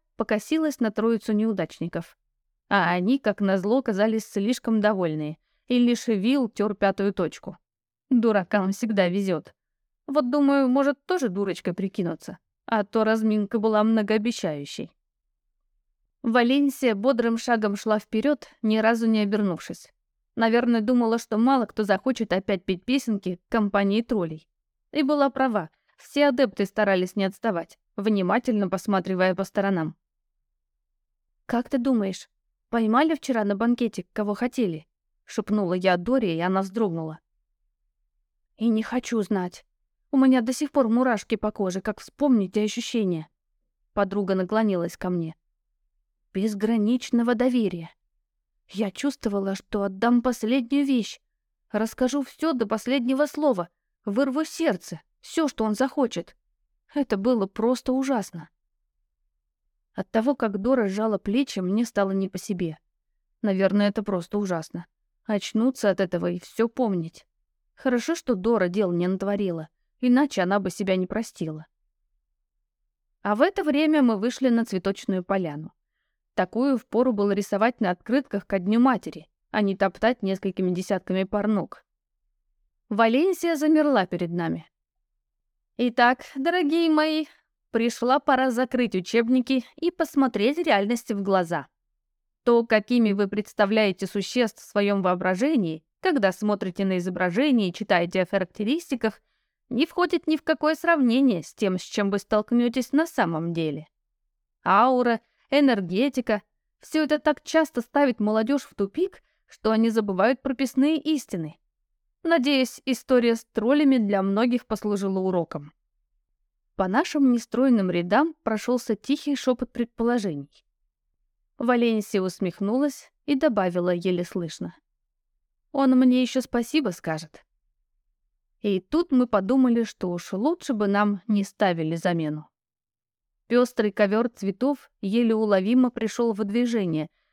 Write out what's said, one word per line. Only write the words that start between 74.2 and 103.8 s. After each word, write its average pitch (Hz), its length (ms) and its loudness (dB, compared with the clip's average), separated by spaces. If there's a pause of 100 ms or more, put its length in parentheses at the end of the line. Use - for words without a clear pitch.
на 233 160 2
цветочную 190 600 -4
поляну. 156 480 -4 (640)
Такую 240 440 0
впору 247 340 0
было 202 200 0
рисовать 202 480 0
на 185 100 0
открытках 214 560 -2
ко 196 120 -2
Дню 202 220 2
Матери, 240 480 0 (220)
а 214 100 -2
не 196 160 0
топтать 214 460 0
несколькими 190 480 -2
десятками 185 540 -2
пар 202 220 -4
ног. 208 380 -4 (1040)
Валенсия 294 680 2
замерла 294 500 4
перед 175 240 -4
нами. 165 360 -4 (1120)
«Итак, 247 480 2 (100)
дорогие 330 560 0
мои, 311 360 0 (460)
пришла 233 480 0
пора 262 300 2
закрыть 247 440 -2
учебники 233 720 0 (120)
и 339 140 -2
посмотреть 269 680 0
реальности 233 540 0
в 202 100 -4
глаза. 175 440 0 (800)
То, 233 200 4
какими 226 480 2
вы 202 140 0
представляете 202 800 0
существ 214 560 -4
в - 40 -20
своем 202 360 0
воображении, 185 800 0 (180)
когда 240 320 2
смотрите 202 520 -4
на 190 140 0
изображение 185 720 0
и - 20 -12
читаете 180 500 0
о 180 40 0
характеристиках, 220 920 -4 (500)
не 247 160 0
входит 349 400 -2
ни 311 100 0
в - 60 -6
какое 311 320 0
сравнение 262 680 2
с - 120 -18
тем, 185 240 -2
с - 40 -8
чем 202 280 -2
вы 202 80 -2
столкнетесь 240 720 0
на 311 140 2
самом 170 460 -2
деле. 156 340 -4 (800)